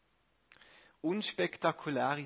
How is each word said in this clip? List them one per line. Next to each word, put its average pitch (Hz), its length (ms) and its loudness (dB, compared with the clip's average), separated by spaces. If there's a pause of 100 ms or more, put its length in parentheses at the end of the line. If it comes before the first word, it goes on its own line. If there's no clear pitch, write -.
(1000)
unspektakuläre 156 1200 0